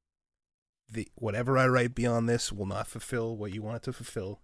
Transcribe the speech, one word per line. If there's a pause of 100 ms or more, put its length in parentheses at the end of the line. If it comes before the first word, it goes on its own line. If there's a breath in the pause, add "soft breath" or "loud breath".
(920)
The,
whatever
I
write
beyond
this
will
not
fulfill
what
you
want
it
to
fulfill."